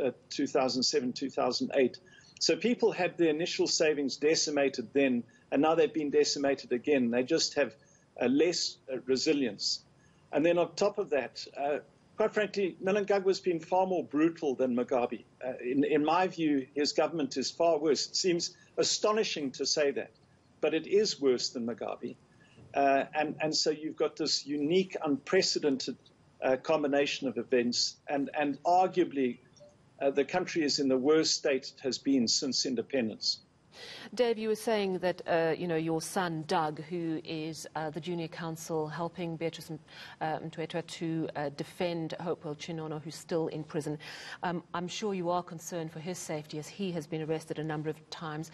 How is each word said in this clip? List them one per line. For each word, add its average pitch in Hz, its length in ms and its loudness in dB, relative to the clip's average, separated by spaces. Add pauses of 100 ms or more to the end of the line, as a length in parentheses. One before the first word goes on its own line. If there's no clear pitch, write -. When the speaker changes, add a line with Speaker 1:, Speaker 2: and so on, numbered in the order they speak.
Speaker 1:
uh, 127 60 2 (180)
two 139 180 -2
thousand 131 360 2
seven, 123 320 0
two 135 160 -4
thousand 127 440 0
eight. 127 220 4 (440)
So - 160 2
people 233 340 2
had 170 280 -2
their 170 100 6
initial 165 400 0
savings 147 480 2
decimated 143 760 2
then, 127 300 4 (300)
and 143 100 4
now 160 140 6
they've 151 160 4
been 147 180 -2
decimated 139 640 2
again. 123 400 2
They 123 100 2
just - 320 0
have, 135 180 2 (480)
uh, 127 60 2
less, 156 520 2 (140)
uh, 131 40 -4 (100)
resilience. 131 800 0 (480)
And 151 120 2
then 170 140 6
on 165 160 0
top 202 240 0
of 175 120 -2
that, 127 360 -2 (100)
uh, 143 220 -2 (380)
quite 214 180 0
frankly, 202 480 0
Mnangagwa's 196 560 2
been 170 220 0
far 185 260 2
more 180 160 0
brutal 151 540 2
than 127 180 2
Mugabe. 120 480 0 (240)
Uh, 127 60 -6 (120)
in, 139 200 2
in 151 200 2
my 175 220 4
view, 151 480 0
his 147 180 0
government 151 440 0
is 127 120 -2
far 165 300 2
worse. 147 300 2
It - 80 -6
seems 170 400 0 (200)
astonishing - 760 0
to 139 120 -4
say 143 280 2
that, 107 180 -6 (500)
but 156 140 0
it 160 140 -2
is 202 320 2
worse 127 300 2
than 120 140 -6
Mugabe. 117 520 -6 (580)
Uh, 139 300 4 (100)
and, 151 260 -2
and 156 140 -2
so - 160 0
you've 151 260 -4
got 151 200 -2
this - 300 -2
unique, 147 580 0
unprecedented, 147 920 0 (460)
uh, 131 140 4
combination 143 720 0
of 120 100 -4
events, 120 580 2 (120)
and, 143 280 -2
and 147 280 -2
arguably, 165 760 2 (640)
uh, 139 100 2
the 139 140 2
country 170 400 0
is 143 160 2
in 139 80 2
the 131 80 6
worst 151 380 4
state 135 420 -2
it - 60 -20
has 127 160 -2
been 135 280 2
since 127 400 0
independence. 117 760 -2 (720)
Speaker 2:
Dave, 233 220 2
you 220 120 -4
were 214 80 2
saying 202 420 0
that, 180 300 0
uh, 165 280 4
you 175 120 -4
know, 160 80 2
your 160 260 0
son, 165 460 -2
Doug, 156 340 0
who 160 420 -4
is, 156 520 -8
uh, 156 140 -4
the 170 100 -8
junior 170 260 -6
counsel 160 640 -6
helping 170 480 -6
Beatrice 160 340 -6
M-, 156 80 -8 (420)
uh, 156 180 -2
Mthethwa 160 480 -6
to, 160 500 -4
uh, 143 140 -4
defend 165 680 -4
Hopewell 170 360 -6
Chinono, 160 440 -8
who's 156 140 -12
still 165 340 -2
in 156 160 -6
prison. 147 340 -6 (440)
Um, 175 200 -4 (120)
I'm 175 140 -4
sure 202 260 -4
you 175 160 -2
are 175 120 0
concerned 165 500 -8
for 160 80 -10
his 175 180 -8
safety 151 400 -8
as 147 100 -10
he 196 240 -6
has 160 140 -4
been 156 160 -4
arrested 156 360 -4
a 151 60 -4
number 156 240 -4
of 156 220 -8
times. 156 440 -10